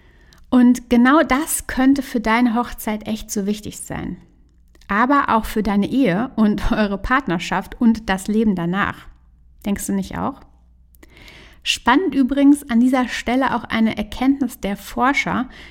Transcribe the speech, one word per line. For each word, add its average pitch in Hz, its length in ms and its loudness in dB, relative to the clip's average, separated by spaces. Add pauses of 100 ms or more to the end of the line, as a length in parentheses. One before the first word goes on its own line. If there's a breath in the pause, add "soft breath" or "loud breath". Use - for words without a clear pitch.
(500 soft breath)
Und 247 400 4
genau 254 320 4
das 269 460 -2
könnte 269 340 2
für 247 200 -6
deine 226 340 2
Hochzeit 220 540 -6
echt 220 200 -8
so 196 160 -4
wichtig 208 360 -6
sein. - 340 -10 (720)
Aber 247 480 2
auch 220 80 0
für 220 200 -4
deine 202 260 0
Ehe 240 480 0
und 208 340 2
<laughs> - 0 -
eure 202 260 0
Partnerschaft 190 840 -4
und 226 280 2
das 190 180 -2
Leben 214 280 2
danach. 175 540 -4 (560)
Denkst 202 220 -4
du 196 60 -2
nicht 190 240 -6
auch? 226 240 -8 (1200 loud breath)
Spannend 277 520 0
übrigens 277 540 4
an 226 100 2
dieser 254 280 2
Stelle 247 480 -2
auch 208 100 -6
eine 220 320 -2
Erkenntnis 262 640 -2
der 196 180 -6
Forscher, 240 720 -2 (220 loud breath)